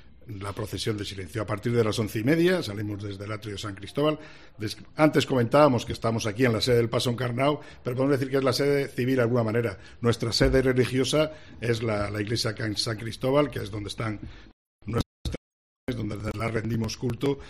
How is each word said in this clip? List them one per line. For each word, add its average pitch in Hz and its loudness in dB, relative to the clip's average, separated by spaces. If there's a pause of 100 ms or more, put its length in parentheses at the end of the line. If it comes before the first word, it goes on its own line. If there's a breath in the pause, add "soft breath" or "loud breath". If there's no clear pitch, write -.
(280 soft breath)
la 101 -8
procesión 107 -4
de 104 -6
silencio. 98 -8
A 101 -4
partir 110 -2
de 117 6
las 107 0
once 110 -2
y 107 -2
media 165 4
salimos 104 -6
desde 101 -10
el 104 -8
atrio 104 -10
de - -8
San 101 -10
Cristóbal. 143 0 (400 soft breath)
Des-, 107 -8 (180)
antes 151 4
comentábamos 131 6
que 117 -6
estamos 113 -2
aquí 110 0
en 117 4
la 104 0
sede 120 4
del 117 4
Paso 127 0
Encarnao, 127 0 (240 soft breath)
pero 123 -4
podemos 135 4
decir 131 -4
que 139 2
es 135 2
la 123 4
sede 139 2
civil 123 0
de 123 4
alguna 117 2
manera. 110 0 (220 soft breath)
Nuestra 117 2
sede 131 6
religiosa 127 2 (260 soft breath)
es 117 -2
la, 104 -2
la 104 -4
iglesia 110 -2
Can-, 110 -4
San 113 -2
Cristóbal, 131 0
que - -8
es 104 -8
donde 104 -8
están 107 -6 (640 soft breath)
nuestras, - -6 (580)
donde 107 -4 (220)
la 110 -4
rendimos 110 -2
culto 139 -2 (100)